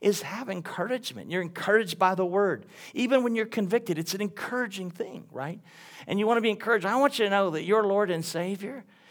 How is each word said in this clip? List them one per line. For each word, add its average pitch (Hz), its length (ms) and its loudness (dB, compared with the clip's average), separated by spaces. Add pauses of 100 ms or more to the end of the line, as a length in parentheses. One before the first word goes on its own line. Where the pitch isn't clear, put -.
is 202 220 2
have 220 280 -8
encouragement. 180 800 -6
You're 180 120 -2
encouraged 185 540 0
by 185 200 2
the 185 100 2
word. 180 400 0 (260)
Even 254 300 4
when 233 140 0
you're 220 100 0
convicted, 214 520 0
it's 165 160 -4
an 190 60 -6
encouraging 208 680 -6
thing, 226 400 -10
right? 151 300 -8 (480)
And 196 100 0
you 214 80 2
want 233 120 4
to 226 40 4
be 226 80 4
encouraged. 208 340 2
I 208 120 2
want 285 240 4
you 220 40 4
to 202 60 2
know 196 200 4
that 156 120 -2
your 208 240 4
Lord 196 240 4
and 165 140 0
Savior 196 600 -6 (260)